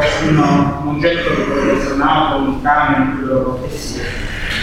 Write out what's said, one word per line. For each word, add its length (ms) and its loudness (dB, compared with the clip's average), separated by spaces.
un, 80 4
un 600 2
oggetto 380 0
che 80 0
può 300 0
essere 220 0
un'auto, 420 2
un 260 -2
camion, 560 2
quello 440 -2
che 140 -6
sia. 260 -6